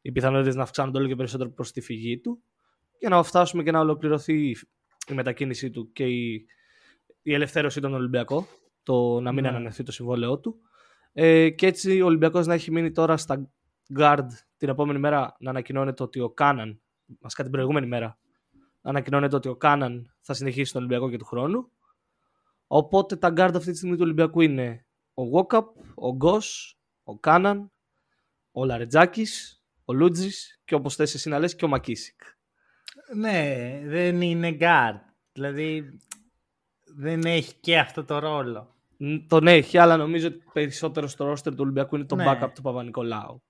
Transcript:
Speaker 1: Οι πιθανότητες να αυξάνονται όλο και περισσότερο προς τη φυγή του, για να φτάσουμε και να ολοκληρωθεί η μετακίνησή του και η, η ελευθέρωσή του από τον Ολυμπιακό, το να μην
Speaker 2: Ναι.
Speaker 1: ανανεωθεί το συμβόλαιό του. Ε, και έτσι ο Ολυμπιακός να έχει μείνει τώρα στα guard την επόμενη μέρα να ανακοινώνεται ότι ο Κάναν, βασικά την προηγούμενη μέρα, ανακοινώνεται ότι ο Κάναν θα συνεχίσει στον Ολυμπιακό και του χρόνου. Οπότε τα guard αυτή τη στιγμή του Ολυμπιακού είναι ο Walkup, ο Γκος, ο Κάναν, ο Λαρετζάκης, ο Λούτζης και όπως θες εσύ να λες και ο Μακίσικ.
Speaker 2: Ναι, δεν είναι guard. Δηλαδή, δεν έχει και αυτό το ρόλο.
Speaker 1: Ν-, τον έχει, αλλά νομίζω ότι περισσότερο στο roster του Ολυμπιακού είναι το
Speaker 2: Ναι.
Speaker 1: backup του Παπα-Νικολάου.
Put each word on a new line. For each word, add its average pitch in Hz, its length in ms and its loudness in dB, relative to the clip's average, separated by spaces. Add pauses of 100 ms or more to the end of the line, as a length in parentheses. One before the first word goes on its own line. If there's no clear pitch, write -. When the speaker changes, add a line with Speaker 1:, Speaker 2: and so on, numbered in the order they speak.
Speaker 1:
Οι 131 120 -10
πιθανότητες 131 420 2
να 131 80 -4
αυξάνονται 131 360 -4
όλο 139 80 0
και 131 100 -4
περισσότερο 127 340 -6
προς - 220 -12
τη - 80 -10
φυγή 117 380 -6
του, 240 240 -8 (560)
για 226 100 -4
να 180 140 6
φτάσουμε 170 400 2
και 151 80 0
να 165 100 2
ολοκληρωθεί 151 760 0 (520)
η 139 60 -8
μετακίνησή 127 560 -6
του 113 220 -12
και 135 140 -6
η, 117 400 -4 (760)
η 151 120 -2
ελευθέρωσή 147 460 -2
του 139 60 -6
από 135 80 -4
τον 127 80 -4
Ολυμπιακό, 127 440 -2 (360)
το 120 380 2
να 123 120 -4
μην 135 100 -2
Speaker 2:
Ναι. 135 60 0
Speaker 1:
ανανεωθεί 120 340 -6
το 117 100 -12
συμβόλαιό 123 460 -4
του. 226 220 -10 (520)
Ε, 160 380 6
και 160 160 0
έτσι 190 340 2
ο 180 60 6
Ολυμπιακός 160 400 4
να 170 80 2
έχει 165 160 -4
μείνει 165 220 0
τώρα 160 240 2
στα 139 340 -6 (480)
guard 147 280 6 (300)
την 143 120 -4
επόμενη 143 300 -2
μέρα 143 400 0
να 127 120 -8
ανακοινώνεται 135 520 -4
ότι 127 180 -8
ο 117 100 -4
Κάναν, 117 500 0 (400)
βασικά 113 220 -12
την 127 100 -8
προηγούμενη 135 340 0
μέρα, 117 320 -6 (640)
ανακοινώνεται 139 540 0
ότι 131 120 -4
ο 123 80 -8
Κάναν 131 640 0
θα - 140 -10
συνεχίσει 131 340 -4
στον 127 140 -6
Ολυμπιακό 123 280 -2
και 120 60 -8
του 113 80 -12
χρόνου. 160 460 -4 (960)
Οπότε 190 500 0
τα 175 120 0
guard 180 260 4
αυτή 175 160 -4
τη 165 60 -6
στιγμή 175 200 -4
του 170 80 2
Ολυμπιακού 160 360 2
είναι 131 460 0 (280)
ο 131 80 -6 (120)
Walkup, 190 300 4 (300)
ο 127 200 -4
Γκος, 175 640 -2 (240)
ο 107 160 -16
Κάναν, 196 540 2 (760)
ο 131 140 -4
Λαρετζάκης, 139 1000 0 (220)
ο - 80 -6
Λούτζης 175 720 0
και - 100 -4
όπως 139 200 -2
θες 151 200 -2
εσύ 147 140 -10
να 147 100 -2
λες 170 180 -2
και - 80 -4
ο 160 40 0
Μακίσικ. - 520 -6 (960)
Speaker 2:
Ναι, 143 680 -4
δεν 175 380 0
είναι 170 380 -2
guard. 131 400 4 (320)
Δηλαδή, 147 640 -6 (1000)
δεν 160 280 -4
έχει 165 360 -2
και 165 180 2
αυτό 143 260 -2
το 147 140 -4
ρόλο. 135 580 -6 (200)
Speaker 1:
Ν-, 151 300 -6
τον 160 200 6
έχει, 175 320 8
αλλά 170 180 10
νομίζω 160 300 -2
ότι 165 160 -8 (100)
περισσότερο 147 540 -4
στο 143 260 -6
roster 143 180 -6
του 131 80 -12
Ολυμπιακού 135 380 -2
είναι 147 80 -6
το 139 120 -4
Speaker 2:
Ναι. 131 100 -2
Speaker 1:
backup 135 280 2
του - 80 -20
Παπα-Νικολάου. 120 880 -8